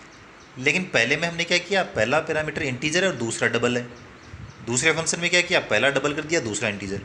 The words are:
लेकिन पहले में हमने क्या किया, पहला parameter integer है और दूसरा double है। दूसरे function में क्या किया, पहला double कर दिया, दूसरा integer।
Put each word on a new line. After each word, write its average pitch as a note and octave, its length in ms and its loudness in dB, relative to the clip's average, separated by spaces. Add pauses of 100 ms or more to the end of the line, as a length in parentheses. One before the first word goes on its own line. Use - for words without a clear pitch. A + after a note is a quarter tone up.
(580)
लेकिन D3+ 260 2
पहले C3 320 2
में E3+ 120 0
हमने E3+ 160 -4
क्या F3 140 2
किया, G3 240 0
पहला B2 380 2
parameter D#3 420 -2
integer D3+ 420 0
है F#3 60 2
और D3 60 -4
दूसरा A#2 320 0
double A#2+ 300 2
है। - 260 -10 (640)
दूसरे B2+ 260 2
function D#3+ 280 -2
में E3+ 100 0
क्या F3 100 6
किया, E3+ 200 2
पहला A2+ 300 2
double C#3 240 0
कर D#3 80 -4
दिया, D#3 180 0
दूसरा A2+ 280 -2
integer। G2+ 360 -6